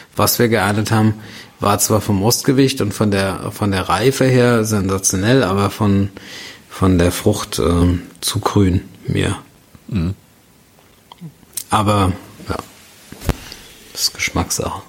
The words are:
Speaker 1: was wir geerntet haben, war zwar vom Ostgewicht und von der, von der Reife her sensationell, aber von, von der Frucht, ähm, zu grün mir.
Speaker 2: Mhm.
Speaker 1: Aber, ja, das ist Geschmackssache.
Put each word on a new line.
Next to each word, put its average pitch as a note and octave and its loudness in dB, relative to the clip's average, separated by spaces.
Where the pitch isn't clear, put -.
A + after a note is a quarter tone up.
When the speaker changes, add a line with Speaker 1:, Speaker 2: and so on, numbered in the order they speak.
Speaker 1:
was G#2 0
wir A#2+ 4
geerntet G#2 0
haben, G#2+ 4
war G2+ 2
zwar G#2+ 2
vom G2 0
Ostgewicht C3 2
und G#2 -2
von G#2+ 0
der, F#2+ -2
von G#2 -2
der F#2+ -2
Reife C3 2
her A#2+ 4
sensationell, G2+ 2
aber G2 0
von, G2+ 2
von F#2 2
der E2+ 4
Frucht, - -2
ähm, F2 2
zu - -4
grün G2 2
mir. F#2+ -2
Speaker 2:
Mhm. F#2 -2
Speaker 1:
Aber, G2+ 2
ja, - -6
das - -8
ist - -4
Geschmackssache. - -4